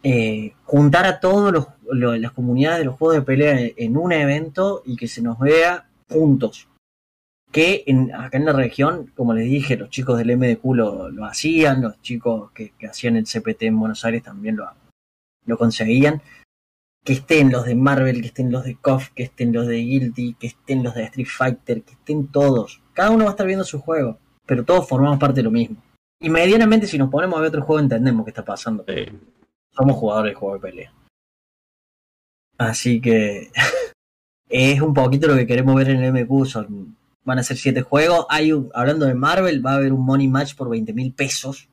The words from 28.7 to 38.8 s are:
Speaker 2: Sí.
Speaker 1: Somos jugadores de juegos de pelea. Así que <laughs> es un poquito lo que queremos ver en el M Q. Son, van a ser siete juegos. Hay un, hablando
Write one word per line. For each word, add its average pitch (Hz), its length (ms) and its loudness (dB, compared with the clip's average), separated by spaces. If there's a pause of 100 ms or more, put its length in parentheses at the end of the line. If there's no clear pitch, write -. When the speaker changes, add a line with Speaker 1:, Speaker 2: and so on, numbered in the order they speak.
Speaker 2:
Sí. 92 180 -6 (680)
Speaker 1:
Somos 139 240 2
jugadores 107 360 -2
de - 20 -12
juegos 98 280 -8
de 95 60 -14
pelea. 90 240 -18 (1600)
Así 117 460 0
que 107 520 0
<laughs> - 960 -6
es 131 320 2
un 151 140 2
poquito 139 340 2
lo 139 80 4
que 120 100 2
queremos 131 280 2
ver 135 160 4
en 131 80 2
el 127 60 0
M 127 220 0
Q. 135 200 2
Son, 104 500 -10 (260)
van 127 160 -2
a 123 40 -2
ser 123 160 -6
siete - 240 -2
juegos. 165 480 2
Hay 156 220 2
un, 131 200 -2
hablando 143 320 0